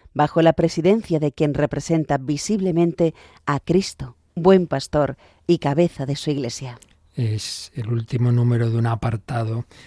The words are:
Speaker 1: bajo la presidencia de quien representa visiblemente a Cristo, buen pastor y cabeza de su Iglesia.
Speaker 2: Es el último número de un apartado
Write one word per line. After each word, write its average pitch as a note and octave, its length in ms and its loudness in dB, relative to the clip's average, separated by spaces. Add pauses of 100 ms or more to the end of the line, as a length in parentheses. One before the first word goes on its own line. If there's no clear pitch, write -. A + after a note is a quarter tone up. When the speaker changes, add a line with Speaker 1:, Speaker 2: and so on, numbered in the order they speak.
(140)
Speaker 1:
bajo D3+ 280 2
la D#3+ 120 6
presidencia E3 680 2
de D3 120 0
quien D3 220 0
representa D3 640 0
visiblemente E3+ 960 0 (320)
a C#3+ 140 -2
Cristo, D#3 580 -2 (180)
buen F3+ 300 6
pastor C#3 500 -2 (300)
y E3+ 140 2
cabeza D3 460 0
de C#3 100 -4
su - 160 -6
Iglesia. C3 480 -8 (360)
Speaker 2:
Es - 600 -6
el A2+ 140 -6
último A#2+ 420 -2
número A#2+ 380 2
de A2+ 80 0
un A#2 100 0
apartado A2+ 800 -4 (220)